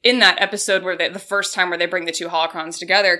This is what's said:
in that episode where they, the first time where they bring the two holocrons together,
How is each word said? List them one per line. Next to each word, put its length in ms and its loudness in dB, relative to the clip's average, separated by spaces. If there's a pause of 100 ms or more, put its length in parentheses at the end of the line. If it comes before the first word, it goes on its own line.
in 160 4
that 240 4
episode 400 0
where 140 -4
they, 120 0
the 100 -8
first 360 -4
time 160 0
where 80 -4
they 80 0
bring 200 -4
the 60 -4
two 160 -6
holocrons 500 -4
together, 420 2